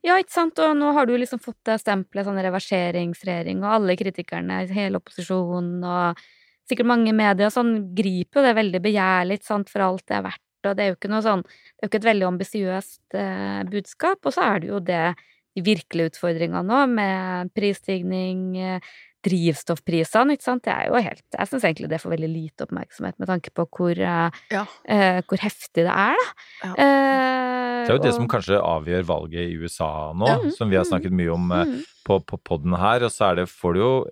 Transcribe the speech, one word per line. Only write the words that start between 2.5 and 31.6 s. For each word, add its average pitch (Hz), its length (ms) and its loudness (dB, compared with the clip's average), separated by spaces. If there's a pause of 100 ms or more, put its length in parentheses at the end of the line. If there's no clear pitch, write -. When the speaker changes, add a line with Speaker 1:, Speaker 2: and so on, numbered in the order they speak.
Speaker 1:
og 208 160 0
alle 185 160 2
kritikerne, 185 760 -4
hele 190 300 -2
opposisjonen, 175 880 -4
og 175 320 0 (500)
sikkert 240 200 0
mange 233 260 4
medier 208 340 4
og 214 80 0
sånn, 220 400 0
griper 185 460 0
jo - 20 6
det 240 120 6
veldig 190 260 0
begjærlig, 190 580 2
ikke - 60 -20 (100)
sant, 202 140 -2
for 202 120 -2
alt 185 260 0
det 202 100 -2
er 196 60 -2
verdt, 190 180 -8 (220)
og 196 140 0
det 208 60 0
er 196 80 2
jo 180 40 -2
ikke 196 140 -10
noe 214 160 0
sånn, 202 180 2
det - 380 -16
er 220 60 -4
jo - 20 -4
ikke 220 120 0
et 226 120 4
veldig 190 140 2
ambisiøst, 185 720 -4 (160)
eh, 196 480 -4
budskap, 208 600 -4
og 277 80 0
så 359 120 0
er 202 140 2
det 156 100 -8
jo 202 100 -4
det, 170 360 -2 (400)
de 190 60 -6
virkelige 170 520 0
utfordringene 170 500 -2
nå, 254 240 2
med 185 680 -2
prisstigning, 185 1040 -2
eh, 185 220 -4 (460)
drivstoffprisene, 170 1080 2
ikke - 100 -10
sant? 247 200 -2
Det 220 80 -2
er - 160 -4
jo 240 120 2
helt, - 220 -6 (100)
jeg - 160 -4
synes 247 180 -2
egentlig 156 240 -2
det 160 100 -2
får 165 140 -4
veldig 160 160 -4
lite 160 340 -8
oppmerksomhet - 560 -10
med 180 80 -6
tanke 180 240 -4
på 170 140 -2
hvor, 175 320 -2
eh, 170 320 0 (200)
Speaker 2:
Ja. 208 140 -4 (200)
Speaker 1:
eh, 185 420 4
hvor 190 140 0
heftig - 440 -2
det - 60 2
er, 214 240 2
da. 494 140 0 (340)
Speaker 2:
Ja. 185 140 -8
Speaker 1:
Eh, 262 1080 2
Speaker 3:
Det 233 40 -2
er 120 80 4
jo - 60 0
det 123 100 4
Speaker 1:
og 120 60 -2
Speaker 3:
som 120 80 0
kanskje 101 340 2
avgjør 82 420 0
valget 82 460 -4
i 85 80 -6
U 82 80 -6
S - 160 -10
A 78 320 -4
nå, 98 140 0
Speaker 2:
Ja. 302 240 2
Speaker 3:
som 117 180 -2
vi 95 80 4
har 92 80 4
Speaker 1:
Mm. - 60 -4
Speaker 3:
snakket 90 200 -2
mye 87 220 2
om, 87 180 0
eh, 87 140 2